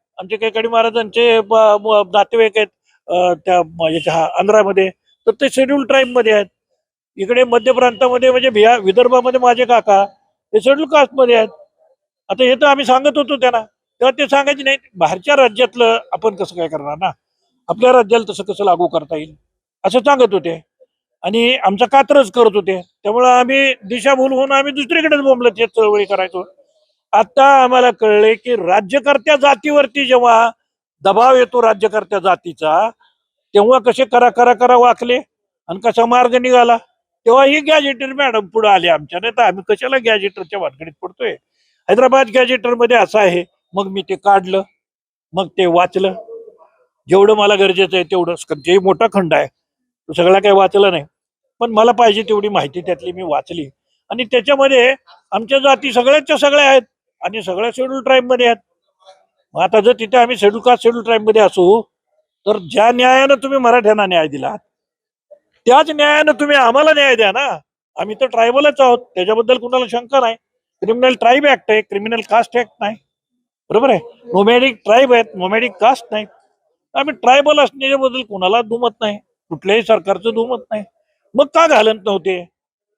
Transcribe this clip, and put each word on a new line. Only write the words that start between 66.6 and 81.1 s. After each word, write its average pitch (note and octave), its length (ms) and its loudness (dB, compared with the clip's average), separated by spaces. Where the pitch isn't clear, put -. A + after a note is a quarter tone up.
न्याय C#4 240 2
द्या G#3 160 0
ना. A#3 260 -6
आम्ही G#3 240 -10
तर C4+ 60 0
ट्रायबलच B3+ 540 0
आहोत, B3 180 4
त्याच्याबद्दल A3 600 -2
कुणाला B3 320 -4
शंका A#3+ 300 -2
नाही. A3+ 140 -2
क्रिमिनल A#3+ 340 0
ट्राईब C4 320 2
ॲक्ट C4+ 240 0
आहे, G#3+ 100 2
क्रिमिनल G#3+ 400 -6
कास्ट A3+ 260 0
ॲक्ट A#3+ 140 -4
नाही, G#3+ 160 -8
बरोबर B3+ 200 2
आहे? G3+ 80 0
नोमॅडिक A#3+ 500 0
ट्राईब B3 280 0
आहेत, A#3 120 2
नोमॅडिक G#3 380 -4
कास्ट B3 380 -2
नाही. G#3+ 160 -8
आम्ही C#4 200 -6
ट्रायबल C#4+ 460 2
असण्याच्याबद्दल C4+ 640 -2
कुणाला G3+ 400 -4
दुमत A#3 280 -6
नाही, G#3 180 -8
कुठल्याही F#3+ 340 -4
सरकारचं G3 520 -2
दुमत A#3 240 -4
नाही. G#3+ 140 -10